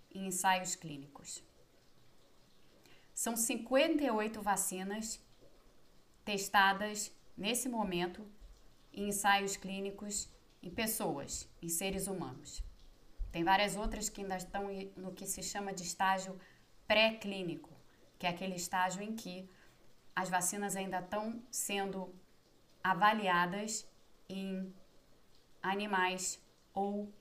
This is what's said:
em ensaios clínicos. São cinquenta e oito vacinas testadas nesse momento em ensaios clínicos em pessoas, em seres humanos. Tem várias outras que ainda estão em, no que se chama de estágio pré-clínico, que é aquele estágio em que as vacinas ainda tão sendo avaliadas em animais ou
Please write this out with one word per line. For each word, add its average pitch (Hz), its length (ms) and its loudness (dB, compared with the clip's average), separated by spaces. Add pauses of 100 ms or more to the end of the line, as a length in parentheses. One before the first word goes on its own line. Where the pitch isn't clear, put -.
(100)
em 190 160 -6
ensaios 185 480 2
clínicos. - 680 -12 (1700)
São 233 200 -2
cinquenta 277 720 4
e 254 60 4
oito 220 320 0
vacinas 202 840 -2 (1000)
testadas 202 880 4 (240)
nesse 233 320 0
momento 202 640 -2 (640)
em 202 160 -4
ensaios 202 480 2
clínicos 196 720 -6 (340)
em - 60 -10
pessoas, 175 800 -4 (140)
em 170 80 -6
seres 190 380 -2
humanos. 139 540 -6 (680)
Tem 170 100 0
várias 190 320 6
outras 208 360 -2
que - 100 -8
ainda 190 160 -2
estão 196 340 -4
em, 190 280 -8
no 185 160 -8
que 196 120 -12
se 180 160 -6
chama 202 300 -4
de 180 100 -6
estágio 190 560 0 (480)
pré-clínico, 202 840 2 (480)
que - 80 -2
é - 20 2
aquele 185 280 -4
estágio 185 460 0
em 220 140 -6
que 185 320 -10 (680)
as 180 140 0
vacinas 185 480 0
ainda 190 240 -2
tão 214 500 -4
sendo 190 640 -2 (680)
avaliadas 190 1040 4 (400)
em 190 480 -6 (880)
animais 185 800 0 (300)
ou 202 480 -2